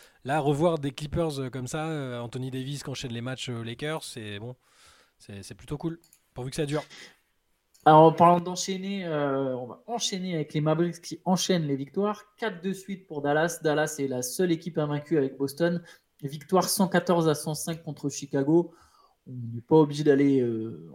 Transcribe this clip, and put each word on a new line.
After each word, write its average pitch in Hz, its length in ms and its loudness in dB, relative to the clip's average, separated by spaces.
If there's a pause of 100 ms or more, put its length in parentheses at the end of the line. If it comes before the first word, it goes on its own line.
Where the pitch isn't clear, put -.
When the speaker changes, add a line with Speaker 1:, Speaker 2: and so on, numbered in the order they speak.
(260)
Speaker 1:
là, 143 160 0
revoir 151 380 2
des 143 120 -4
Clippers, 151 480 -4
euh, 131 100 -6
comme 127 180 -8
ça, 156 200 -6
euh, 135 320 -6
Anthony 123 320 -8
Davis 131 320 -8
qui - 60 -10
enchaîne 127 240 -8
les 117 80 -8
matchs, 127 280 -8
euh, 117 140 -6
Lakers, 147 400 -8
c'est 107 360 -12
bon, 123 160 -12 (640)
c'est, 98 240 -16
c'est - 120 -16
plutôt - 220 -10
cool, 170 220 -6 (340)
pourvu 127 160 -8
que - 80 -10
ça 156 80 0
dure. 147 180 -2 (1040)
Speaker 2:
Alors, 156 160 12
en 160 100 10
parlant 175 300 6
d'enchaîner, 190 640 -6
euh, 139 500 -2
on 123 120 -8
va - 200 -16
enchaîner 190 480 -4
avec 151 180 -4
les 156 80 0
Mavericks 160 400 0
qui - 220 -12
enchaînent 175 440 0
les 139 80 0
victoires. 190 480 -4 (140)
Quatre 190 240 -6
de 190 120 -4
suite 190 340 -12
pour 147 140 -8
Dallas. 156 420 0
Dallas 151 360 0
est 139 80 -2
la 127 160 -2
seule 180 280 0
équipe 165 260 -4
invaincue 147 400 0
avec 135 200 0
Boston. 170 460 0 (400)
Victoire 156 460 0
cent 190 180 2
quatorze 175 400 2
à 156 60 4
cent 151 220 -4
cinq 165 260 -8
contre 143 280 -8
Chicago. 151 680 0 (500)
On 131 80 -14 (220)
n'est 117 60 -8
pas 160 160 4
obligé 147 260 4
d'aller, 139 360 6
euh, 110 560 -4